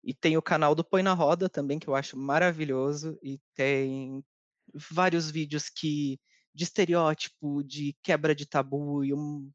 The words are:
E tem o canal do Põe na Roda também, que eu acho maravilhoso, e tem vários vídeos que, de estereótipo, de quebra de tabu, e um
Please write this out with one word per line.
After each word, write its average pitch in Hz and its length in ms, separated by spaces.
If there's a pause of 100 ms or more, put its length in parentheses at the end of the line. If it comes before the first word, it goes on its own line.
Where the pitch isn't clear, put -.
E 143 100
tem 160 240
o 160 40
canal 156 340
do 165 80
Põe 190 200
na 190 100
Roda 175 360
também, 143 300
que - 80
eu 139 80
acho 135 220
maravilhoso, 147 1040
e 135 180 (160)
tem 135 680 (500)
vários 170 560
vídeos 151 400
que, 147 500 (340)
de 151 100
estereótipo, 156 1000
de 143 400
quebra 156 320
de 143 100
tabu, 143 580
e 139 100
um 147 420